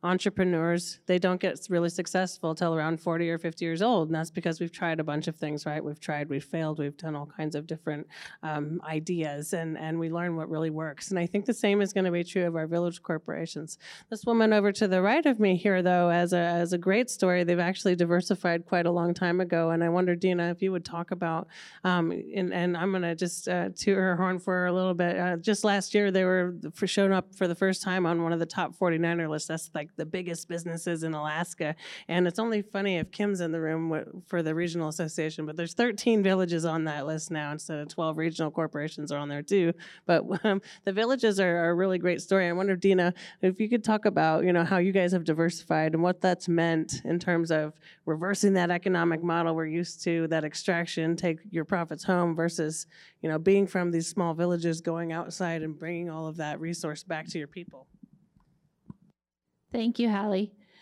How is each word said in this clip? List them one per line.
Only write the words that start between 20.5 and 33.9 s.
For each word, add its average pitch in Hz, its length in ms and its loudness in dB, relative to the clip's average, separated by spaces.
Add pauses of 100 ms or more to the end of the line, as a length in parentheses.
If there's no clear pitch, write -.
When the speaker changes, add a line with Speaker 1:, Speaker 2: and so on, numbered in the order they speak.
Speaker 1:
if 175 100 -8
you 190 100 2
would 180 140 -4
talk 170 240 -8
about, 170 380 -4 (360)
um, 175 280 2
and, 180 420 -4
and 175 240 0
I'm 185 140 -2
gonna 175 240 -2
just, 175 320 -6
uh, 180 280 -2
toot 196 220 2
her 185 180 2
horn 185 220 0
for 185 160 -4
her 180 140 0
a 180 40 2
little 185 220 2
bit. 175 240 0
Uh, 180 200 0
just 202 260 0
last 202 320 2
year, 202 160 4
they 185 120 4
were 180 300 2 (180)
for, - 140 -4
shown 196 260 4
up 185 220 0
for 185 140 0
the 170 80 -2
first 190 260 0
time 185 240 0
on 170 160 0
one 165 100 0
of 170 60 0
the 165 80 -2
top 175 300 -4
forty-niner 170 520 0
lists. 151 200 -6
That's, 160 260 -8
like, 156 220 -6
the 151 100 -6
biggest 170 440 -8
businesses 170 520 -4
in 160 140 -4
Alaska, 151 600 -4 (320)
and 175 200 2
it's 175 100 -2
only 220 240 -2
funny 196 360 -2
if 156 120 -4
Kim's 202 320 -2
in 165 100 -4
the 165 80 -2
room 160 300 -2
w-, 160 380 -6